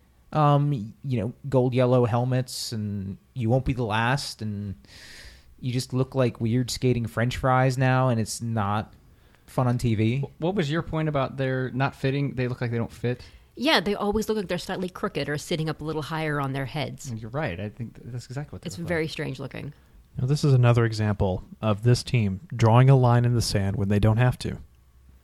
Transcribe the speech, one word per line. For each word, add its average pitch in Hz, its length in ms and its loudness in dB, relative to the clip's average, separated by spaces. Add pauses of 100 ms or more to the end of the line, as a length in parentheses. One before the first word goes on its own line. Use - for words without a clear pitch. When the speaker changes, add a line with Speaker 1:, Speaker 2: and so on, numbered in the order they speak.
(340)
Speaker 1:
um, 147 380 4
you 120 480 -4
know, 117 140 -4 (160)
gold 127 240 2
yellow 123 320 4
helmets, 127 680 -2
and 101 460 -6 (160)
you 113 160 -2
won't 127 160 2
be 139 80 0
the 120 100 -4
last, 113 560 -2
and 104 340 -6 (840)
you 123 140 -4
just 127 180 -4
look 127 220 -2
like 127 260 0
weird 120 300 0
skating 120 360 0
French 117 300 -2
fries 131 400 2
now, 131 320 2
and 117 100 2
it's 107 220 -4
not 107 540 -2 (520)
fun 127 220 0
on 120 80 2
T 120 180 0
V. 113 260 2
Speaker 2:
Wh-, - 200 -8
what 170 140 0
was 165 160 0
your 165 100 0
point 156 300 -2
about 135 260 -2
they're 131 360 -2
not 135 220 -2
fitting? 139 400 -2
They 127 140 -2
look 123 140 -6
like 120 80 -4
they 117 80 -2
don't 113 120 -4
fit? 123 300 -4 (360)
Speaker 3:
Yeah, 269 240 2
they 208 140 -2
always 208 360 -2
look 214 80 -2
like 185 100 -6
they're 180 80 -4
slightly 185 320 -6
crooked 170 400 -6
or 147 80 -4
sitting 160 320 -4
up 156 140 -6
a - 20 -10
little 156 160 -4
higher 151 400 -4
on 135 140 -4
their 139 100 -4
heads. 131 460 -6
Speaker 2:
And 110 100 -8
you're 113 100 -12
right. 113 300 -4
I 107 80 -6
think 110 280 -12
th-, - 140 -18
that's 123 160 -10
exactly 139 300 -10
what - 60 -14
they - 60 -10
Speaker 3:
It's 160 100 -12
Speaker 2:
look 165 100 -8
Speaker 3:
very 165 160 -2
Speaker 2:
like. 156 60 -6
Speaker 3:
strange 139 280 -8
looking. 131 360 -12 (440)
Speaker 4:
Now, 123 80 -2
this 147 180 0
is 143 100 6
another 120 320 6
example 104 580 0 (160)
of 107 220 0
this 123 200 4
team 104 380 0 (160)
drawing 117 320 8
a 139 80 10
line 120 300 6
in 120 80 2
the 117 80 2
sand 98 340 0
when 101 140 0
they 104 80 4
don't 107 180 4
have 127 220 2
to. - 180 -6 (680)